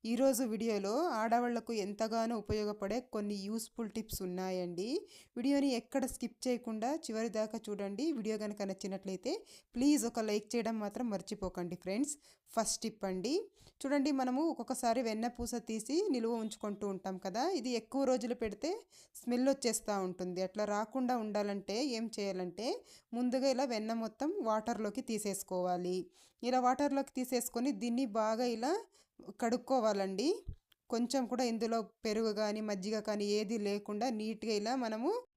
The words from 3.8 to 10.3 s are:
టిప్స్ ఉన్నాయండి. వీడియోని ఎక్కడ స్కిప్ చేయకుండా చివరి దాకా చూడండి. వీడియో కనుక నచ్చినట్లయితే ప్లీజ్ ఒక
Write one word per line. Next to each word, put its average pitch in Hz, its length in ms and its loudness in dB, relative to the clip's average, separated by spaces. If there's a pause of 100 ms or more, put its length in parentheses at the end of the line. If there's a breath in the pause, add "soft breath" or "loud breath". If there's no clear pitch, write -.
టిప్స్ - 300 -6
ఉన్నాయండి. 180 600 -2 (500 loud breath)
వీడియోని 277 320 2 (100)
ఎక్కడ 262 340 -2
స్కిప్ - 340 -8
చేయకుండా 233 440 -2 (160)
చివరి 226 320 -2
దాకా 220 280 -2
చూడండి. 202 380 -4 (140)
వీడియో 220 240 -2
కనుక 208 280 -4
నచ్చినట్లయితే 190 640 -4 (420 loud breath)
ప్లీజ్ 262 360 6
ఒక 220 200 -2